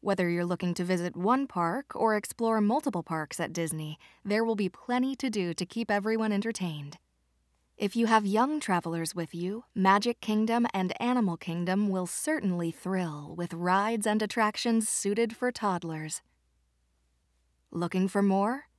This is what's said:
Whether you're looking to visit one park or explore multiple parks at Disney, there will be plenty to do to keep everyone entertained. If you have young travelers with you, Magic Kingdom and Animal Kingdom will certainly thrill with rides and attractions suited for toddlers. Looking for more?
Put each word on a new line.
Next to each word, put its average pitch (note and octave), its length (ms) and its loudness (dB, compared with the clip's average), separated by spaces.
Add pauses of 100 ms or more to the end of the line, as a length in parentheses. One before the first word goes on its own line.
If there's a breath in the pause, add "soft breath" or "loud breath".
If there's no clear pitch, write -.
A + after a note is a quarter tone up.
Whether F#3 280 2
you're F3 160 2
looking F3 300 -2
to F#3 100 -2
visit F3 320 0
one B3 320 2
park F3+ 480 -2
or A3 180 2
explore A3 460 0
multiple G#3 420 0
parks D#3+ 380 -6
at D#3+ 140 -4
Disney, D#3 440 -4 (260 loud breath)
there G#3 200 2
will A3+ 100 2
be G3+ 140 0
plenty B3+ 480 -2
to C4 140 -2
do F#3 240 -2
to F3+ 120 -4
keep A3+ 240 -4
everyone G#3+ 400 0
entertained. F#3 680 -4 (760)
If G3+ 180 -2
you A#3 120 4
have A3 180 6
young A#3 340 2
travelers E3+ 560 -2
with E3+ 200 -6
you, F#3 300 -6 (100)
Magic G3+ 480 4
Kingdom A3 500 2
and F#3 260 0
Animal A#3 380 0
Kingdom F3+ 540 0
will F#3 160 0
certainly F3+ 640 -2
thrill E3 640 -4
with F3 160 -6
rides G3 540 2
and G#3+ 160 2
attractions A3 680 2
suited A3 480 0
for B3 160 -2
toddlers. E3 720 -4 (1500)
Looking F3 380 0
for G3+ 140 2
more? G3+ 460 2 (100)